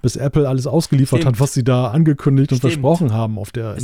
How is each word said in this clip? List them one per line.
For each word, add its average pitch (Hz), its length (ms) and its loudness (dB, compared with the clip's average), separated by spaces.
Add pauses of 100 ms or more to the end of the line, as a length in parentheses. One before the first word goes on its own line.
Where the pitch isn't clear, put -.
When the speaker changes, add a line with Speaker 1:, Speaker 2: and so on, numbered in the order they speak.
Speaker 1:
bis 123 120 0
Apple 131 340 0
alles 131 200 -2
ausgeliefert 147 540 0
Speaker 2:
Stimmt. 135 120 2
Speaker 1:
hat, 104 60 0
was 139 120 0
sie 127 120 -2
da 127 260 2
angekündigt 143 600 2
und 127 60 2
Speaker 2:
Stimmt. 160 160 0
Speaker 1:
versprochen 147 380 0
haben 110 280 -2
auf 98 100 -12
der 113 200 -8
Speaker 2:
Es - 80 -10
ist 127 60 -8